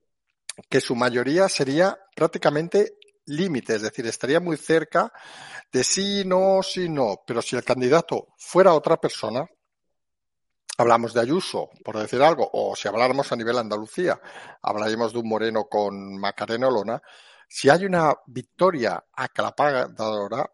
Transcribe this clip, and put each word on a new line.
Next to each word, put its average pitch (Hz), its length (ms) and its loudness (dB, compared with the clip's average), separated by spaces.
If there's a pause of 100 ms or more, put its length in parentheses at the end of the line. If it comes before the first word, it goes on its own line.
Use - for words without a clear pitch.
(680)
que 139 120 4
su - 140 -2
mayoría 123 520 2
sería 156 520 0 (160)
prácticamente 165 800 0 (280)
límite, 147 500 -2
es 104 80 -2
decir, 113 240 -6
estaría 127 320 0
muy 175 180 -4
cerca 165 540 0 (600)
de 127 120 2
sí, 202 420 -2
no, 190 380 4
sí, 180 260 -4
no. 120 380 -2
Pero 117 160 -2
si - 120 -4
el 123 80 -2
candidato 127 760 0
fuera 180 360 4
otra 156 240 2
persona, 127 480 -6 (1300)
hablamos 117 340 4
de 120 60 0
Ayuso, 120 500 -2 (140)
por 107 160 -8
decir 107 220 -2
algo, 147 320 4
o 104 200 -2
si - 140 -6
habláramos 127 440 0
a 135 40 -4
nivel 117 220 -2
Andalucía, 110 640 -4 (420)
hablaríamos 110 500 -2
de 120 80 -6
un 113 80 -6
Moreno 110 380 -2
con 98 520 -4
Macarena 110 520 -2
Olona, 113 320 -4 (480)
si - 200 2
hay 175 160 4
una 165 300 2 (120)
victoria 127 760 -2 (100)
aclaparadora, 113 1400 -2